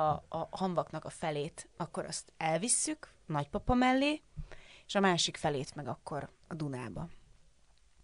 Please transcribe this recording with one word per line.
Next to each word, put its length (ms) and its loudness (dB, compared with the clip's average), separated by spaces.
a 220 -4
hamvaknak 540 -2
a 60 -8
felét, 640 -4
akkor 280 -4
azt 320 -10
elvisszük 760 0
nagypapa 480 0
mellé, 480 4
és 80 -6
a 60 4
másik 360 4
felét 380 0
meg 140 -6
akkor 420 -6
a 60 -8
Dunába.” 540 -4